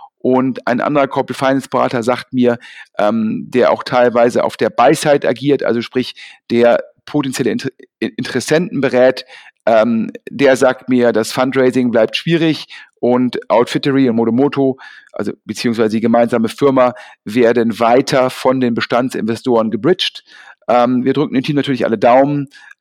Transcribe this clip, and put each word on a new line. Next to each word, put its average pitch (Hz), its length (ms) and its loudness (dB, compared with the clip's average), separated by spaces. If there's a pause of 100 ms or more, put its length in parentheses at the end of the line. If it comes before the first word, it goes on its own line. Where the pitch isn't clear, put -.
(180)
Und 127 480 -2
ein 123 140 0
anderer 139 260 0
Corporate 131 320 -4
Finance 135 300 0
Berater 127 340 -2
sagt 120 300 -4
mir, 120 260 0 (400)
ähm, 110 520 -2
der 117 200 2
auch - 140 -2
teilweise 120 580 2
auf - 140 -4
der 110 140 -2
Buy-Side 143 580 2
agiert, 127 340 -2
also 117 180 -2
sprich, - 360 -8 (340)
der 117 320 2 (220)
potenzielle 139 480 -4
Inter-, - 180 -6 (300)
Interessenten 139 800 -4
berät, 127 460 2 (420)
ähm, 113 440 2 (180)
der 135 260 2
sagt 127 320 0
mir, 120 240 2
das 107 200 -2
Fundraising 127 580 0
bleibt 113 260 0
schwierig 160 500 -2 (340)
und 123 500 0
Outfittery 131 580 0
und 110 60 0
Modomoto, 131 640 0 (340)
also 104 200 -8 (120)
beziehungsweise 110 520 -2
die 110 40 -4
gemeinsame 117 480 0
Firma, 131 460 0 (300)
werden 117 560 0
weiter 127 500 2
von 131 300 -2
den 120 140 0
Bestandsinvestoren 113 1000 -2
gebridged. 120 500 -2 (460)
Ähm, 123 360 2
wir 131 100 0
drücken 143 200 -2
dem 131 80 -2
Team 147 140 -4
natürlich 131 280 -2
alle 110 140 -2
Daumen, 139 500 2 (320)